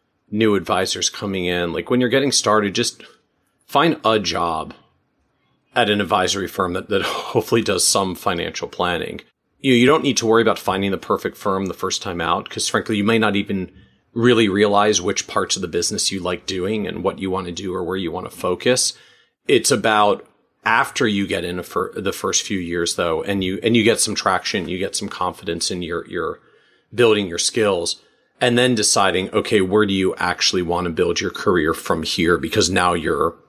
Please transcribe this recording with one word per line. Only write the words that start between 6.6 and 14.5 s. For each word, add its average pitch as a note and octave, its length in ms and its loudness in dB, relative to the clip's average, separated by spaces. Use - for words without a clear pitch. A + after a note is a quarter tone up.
that, F#2 140 -6
that G2 140 0
<laughs> - 0 -
hopefully - 600 0
does G2 240 0
some F#2+ 280 0
financial E2+ 540 -6
planning. - 520 -4
You, C3 140 4
you A#2+ 120 6
don't D3+ 160 4
need C3 160 0
to A2+ 80 0
worry A2+ 160 6
about G#2 160 2
finding G2 320 -2
the F#2 80 -2
perfect - 380 -4
firm G2 300 -2
the F2 80 -6
first - 280 -6
time F2 180 -6
out, E2+ 280 -2
'cause - 200 -6
frankly, G#2+ 280 -2
you G2+ 80 0
may A2+ 140 4
not G#2 180 2
even G2 360 -4
really A#2 360 4
realize G#2 520 4